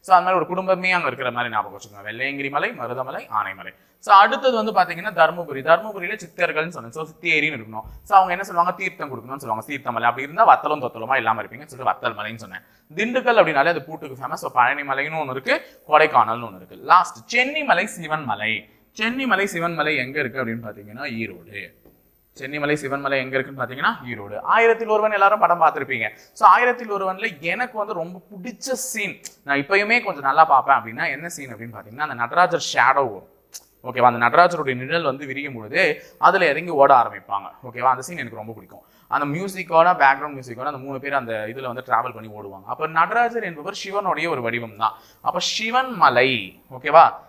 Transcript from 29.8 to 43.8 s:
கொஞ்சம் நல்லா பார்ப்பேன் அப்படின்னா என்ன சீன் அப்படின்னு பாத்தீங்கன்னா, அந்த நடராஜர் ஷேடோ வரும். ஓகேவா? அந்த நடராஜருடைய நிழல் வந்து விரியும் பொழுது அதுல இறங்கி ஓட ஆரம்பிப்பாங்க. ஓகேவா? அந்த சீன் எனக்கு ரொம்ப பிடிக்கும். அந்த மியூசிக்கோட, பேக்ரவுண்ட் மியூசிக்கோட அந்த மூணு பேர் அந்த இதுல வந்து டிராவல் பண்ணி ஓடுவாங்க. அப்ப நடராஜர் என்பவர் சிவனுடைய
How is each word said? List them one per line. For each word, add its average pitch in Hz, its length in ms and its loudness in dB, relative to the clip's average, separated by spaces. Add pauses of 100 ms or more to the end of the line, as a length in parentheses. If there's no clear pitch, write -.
கொஞ்சம் 165 180 -6
நல்லா 139 220 6
பார்ப்பேன் 135 320 4
அப்படின்னா 120 340 -4
என்ன 147 180 -8
சீன் 135 260 -14
அப்படின்னு 110 220 -14
பாத்தீங்கன்னா, 104 220 -18
அந்த 151 160 -6
நடராஜர் 151 580 0
ஷேடோ 131 220 6
வரும். 110 400 -2 (500)
ஓகேவா? 123 160 -4
அந்த 120 260 6
நடராஜருடைய 156 500 4
நிழல் 139 260 -2
வந்து 143 240 -4
விரியும் 139 280 -8
பொழுது 147 480 -2 (160)
அதுல 175 300 6
இறங்கி 160 220 -2
ஓட 139 240 8
ஆரம்பிப்பாங்க. 104 560 0 (140)
ஓகேவா? 123 240 -2
அந்த 127 140 0
சீன் 170 160 -12
எனக்கு 117 180 -10
ரொம்ப 110 160 -12
பிடிக்கும். - 300 -20 (260)
அந்த 143 300 -2
மியூசிக்கோட, 180 580 2
பேக்ரவுண்ட் 139 420 2
மியூசிக்கோட 123 260 -12
அந்த 143 140 -6
மூணு 135 220 -10
பேர் 143 120 -6
அந்த 113 360 -4
இதுல 131 180 -10
வந்து 123 200 -10
டிராவல் 120 280 0
பண்ணி 110 140 -16
ஓடுவாங்க. 101 380 -16
அப்ப 131 200 -6
நடராஜர் 214 560 0
என்பவர் 175 320 -10
சிவனுடைய 190 560 -4